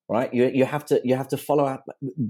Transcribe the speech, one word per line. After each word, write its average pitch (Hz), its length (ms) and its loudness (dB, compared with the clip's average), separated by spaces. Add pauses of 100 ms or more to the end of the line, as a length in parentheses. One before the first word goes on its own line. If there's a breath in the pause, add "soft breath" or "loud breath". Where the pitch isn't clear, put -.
right? 123 240 -2
You, 123 200 4
you 131 120 4
have 143 200 -4
to, 139 180 2
you 127 120 2
have 131 140 -4
to 139 80 -2
follow 143 280 0
up 135 200 -4 (440)